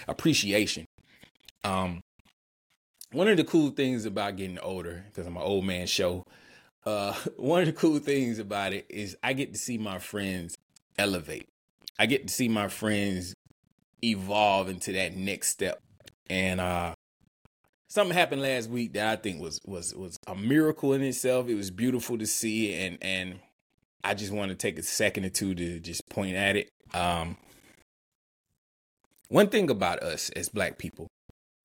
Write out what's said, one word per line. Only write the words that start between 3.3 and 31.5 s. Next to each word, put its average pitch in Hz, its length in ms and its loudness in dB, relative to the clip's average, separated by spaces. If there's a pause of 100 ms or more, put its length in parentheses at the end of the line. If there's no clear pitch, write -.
the 156 60 6
cool 147 280 4
things 127 340 0
about 101 300 -2
getting 92 240 -6
older, 87 440 -6 (120)
'cause 87 100 -6
I'm 87 100 -8
an 87 60 -8
old 95 240 2
man 90 220 0
show, 90 340 2 (640)
uh, 101 280 -2
<laughs> - 240 -8
one 170 240 4
of 165 40 4
the 156 80 2
cool 156 240 4
things 135 400 0
about 101 340 -2
it 98 160 -6
is 101 360 -8
I 127 100 0
get 135 200 -4
to - 60 -10
see 120 200 -4
my 98 180 -4
friends 92 580 -4 (440)
elevate. 85 480 -2 (500)
I 107 80 4
get 113 220 0
to - 60 -4
see 123 160 2
my 104 180 2
friends 98 680 -2 (680)
evolve 101 680 4
into 92 220 -6
that 92 260 -2
next 95 300 -2
step. - 320 -2 (500)
And, 92 300 2
uh, 87 340 -2 (960)
something 233 260 0
happened 147 280 4
last 127 280 0
week 120 240 -2
that 104 140 0
I 110 80 2
think 92 260 -4
was, 80 240 -8
was, 90 300 -8
was 90 220 -12 (100)
a 95 80 -10
miracle 143 560 4
in 135 100 2
itself. 127 460 0
It 117 80 0
was 98 160 -4
beautiful 120 460 0
to 107 100 -4
see, 110 460 0
and, 87 280 -4
and 92 380 -4 (640)
I 101 100 2
just 104 200 -4
wanna 98 220 -2
take 92 220 -2
a - 60 -8
second 104 400 0
or 95 60 -2
two 95 260 0
to 87 240 -4
just 85 300 -8
point 95 260 -4
at 98 220 4
it. - 100 0 (260)
Um, 87 440 0 (1900)
one 196 180 6
thing 196 220 4
about 92 340 0
us 78 280 -4
as - 180 -6
Black 95 280 -2
people, - 300 -10 (580)